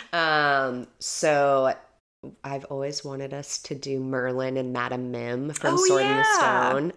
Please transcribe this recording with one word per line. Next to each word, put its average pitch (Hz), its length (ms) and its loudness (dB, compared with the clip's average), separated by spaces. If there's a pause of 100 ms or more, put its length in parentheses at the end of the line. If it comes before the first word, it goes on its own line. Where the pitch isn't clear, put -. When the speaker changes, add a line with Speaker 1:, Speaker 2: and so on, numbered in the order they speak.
(120)
Speaker 1:
Um, 143 720 2 (120)
so 139 760 4 (680)
I've 139 220 -8
always 143 400 -6
wanted 139 280 -8
us 143 280 -8
to - 160 -8
do 135 240 -4
Merlin 131 560 -2
and 127 160 -2
Madame 123 400 -4
Mim 123 400 -4
from - 220 -2
Speaker 2:
Oh, 370 120 4
Speaker 1:
Sword 370 160 4
in 403 60 2
the 415 60 2
Speaker 2:
yeah. 370 560 2
Speaker 1:
Stone. 175 260 0